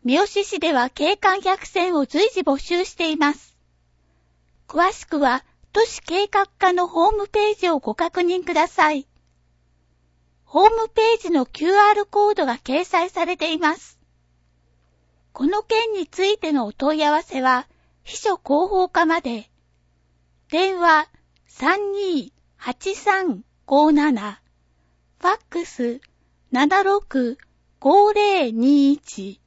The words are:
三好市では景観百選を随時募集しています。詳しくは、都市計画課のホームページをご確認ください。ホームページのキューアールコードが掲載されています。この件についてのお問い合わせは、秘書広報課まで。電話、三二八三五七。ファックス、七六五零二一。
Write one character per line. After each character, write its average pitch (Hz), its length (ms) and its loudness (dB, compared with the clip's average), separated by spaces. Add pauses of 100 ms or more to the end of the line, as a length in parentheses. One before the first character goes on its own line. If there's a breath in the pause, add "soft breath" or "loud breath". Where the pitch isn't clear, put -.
三 247 120 0
好 381 120 2
市 392 340 -6
で 330 120 -2
は 247 160 0
景 330 280 -2
観 381 240 0
百 381 260 -4
選 359 280 -2
を 277 120 0
随 392 220 0
時 - 120 -4
募 277 160 0
集 349 280 -4
し - 100 -14
て 330 160 -4
い 311 60 -4
ま 302 180 0
す。 - 220 -20 (1080)
詳 339 260 0
し - 120 -16
く 311 140 -6
は、 262 260 0 (280)
都 427 120 2
市 - 160 -10
計 381 260 -4
画 392 200 0
課 - 260 0
の 359 140 0
ホ 349 220 2
ー 440 80 0
ム 403 120 -6
ペ 427 220 0
ー 427 40 -2
ジ 370 140 -2
を 311 120 0
ご 220 140 -6
確 339 260 -4
認 359 240 0
く 349 100 -4
だ 330 120 2
さ 311 260 0
い。 277 140 -6 (1400)
ホ 349 220 4
ー 440 40 10
ム 453 180 -2
ペ - 140 0 (160)
ー - 40 -8
ジ 349 80 -6
の 285 140 2
キ - 220 -6
ュ - 40 2
ー 403 180 6
ア 427 40 6
ー - 20 4
ル 415 120 -2
コ 415 240 2
ー 415 40 0
ド 359 120 0
が 247 100 -2
掲 285 280 -4
載 349 260 -2
さ 339 140 -4
れ 349 120 -6
て 330 160 -4
い 320 60 -4
ま 330 160 0
す。 - 240 -20 (1300)
こ 262 140 -4
の 415 160 0
件 453 300 -2
に 370 140 -4
つ - 180 -6
い 415 140 0
て 311 140 -4
の 254 140 -2
お 214 60 -12
問 302 260 -2
い 302 60 0
合 294 80 2
わ 311 100 0
せ 269 200 -8
は、 254 260 0 (360)
秘 - 120 -18
書 392 220 -4
広 320 320 0
報 370 180 0
課 349 160 0
ま 330 160 0
で。 233 300 -10 (1000)
電 370 280 0
話、 320 300 2 (380)
三 392 460 -2
二 370 400 -4 (240)
八 381 380 -8
三 370 500 -2 (220)
五 302 260 4
七。 254 480 0 (800)
フ - 60 -2
ァ 392 100 0
ッ - 40 -14 (100)
ク 339 160 -8
ス、 240 340 -8 (500)
七 294 320 2
六 277 540 -2 (440)
五 403 340 4
零 392 360 0
二 277 420 4
一。 196 540 -8